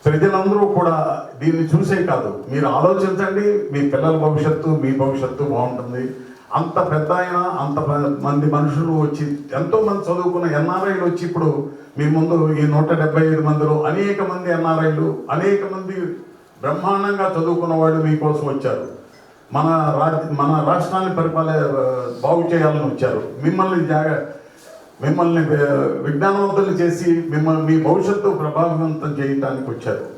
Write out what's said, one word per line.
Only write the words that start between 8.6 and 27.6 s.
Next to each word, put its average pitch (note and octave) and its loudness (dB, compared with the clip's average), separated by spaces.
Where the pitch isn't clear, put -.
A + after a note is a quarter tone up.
వచ్చి, D3+ 0
ఎంతోమంది G#3 0
చదువుకున్న F3 0
ఎన్ఆర్ఐలు F3+ 0
వచ్చి F3 0
ఇప్పుడు D3+ 0
మీ D3+ 2
ముందు D#3+ 2
ఈ D3 2
నూట D3+ 4
డెబ్బై D#3 2
ఐదు D#3 2
మందిలో D3+ 2
అనేక G3 0
మంది F3+ -4
ఎన్ఆర్ఐలు, D#3+ 0
అనేక F#3+ 0
మంది F#3 -8
బ్రహ్మాండంగా G3 0
చదువుకున్న E3+ 0
వాళ్ళు D#3+ 4
మీకోసం D3+ 0
వచ్చారు. C3 -4
మన D#3 2
రాజ్-, D#3 0
మన D3+ 2
రాష్ట్రాన్ని F3+ 0
పరిపాలన D#3 0
బాగు E3+ 0
చేయాలని D3+ 2
వచ్చారు. - -2
మిమ్మల్ని F3+ 0
జాగ-, D#3 0
మిమ్మల్ని E3+ 2
వి-, C#3+ 0
విజ్ఞానవంతులు G3 0
చేసి E3+ 0
మిమ్మల్ని, D#3+ 2